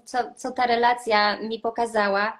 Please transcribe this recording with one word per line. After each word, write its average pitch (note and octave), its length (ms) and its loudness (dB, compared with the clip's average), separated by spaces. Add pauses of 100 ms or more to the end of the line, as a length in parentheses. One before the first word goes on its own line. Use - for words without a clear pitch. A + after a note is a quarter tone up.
co, - 120 -6 (180)
co B3+ 160 -8
ta B3+ 160 0
relacja A3+ 720 2
mi A3 180 -6
pokazała, A3 800 -2